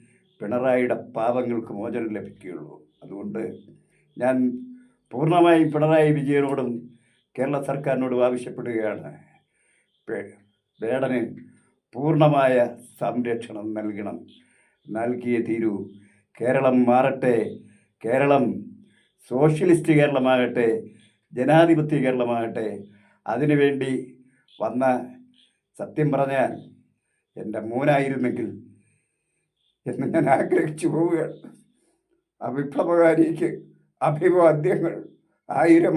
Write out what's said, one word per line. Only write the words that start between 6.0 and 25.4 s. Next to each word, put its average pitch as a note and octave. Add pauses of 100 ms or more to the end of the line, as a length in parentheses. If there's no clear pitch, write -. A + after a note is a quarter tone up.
വിജയനോടും C#3 (680)
കേരള C#3 (100)
സർക്കാരിനോടും B2+
ആവശ്യപ്പെടുകയാണ്, A#2+ (1000)
പേ-, G2+ (480)
വേടന് B2+ (760)
പൂർണ്ണമായ C#3+ (460)
സംരക്ഷണം A#2 (120)
നൽകണം, G#2 (800)
നൽകിയേ A#2+
തീരൂ. A2 (640)
കേരളം B2+ (120)
മാറട്ടെ, B2+ (680)
കേരളം C3 (840)
സോഷ്യലിസ്റ്റ് D3+
കേരളമാകട്ടെ, B2+ (680)
ജനാധിപത്യ D3+
കേരളമാകട്ടെ. A#2 (640)
അതിനുവേണ്ടി C#3 (720)
വന്ന, A#2 (920)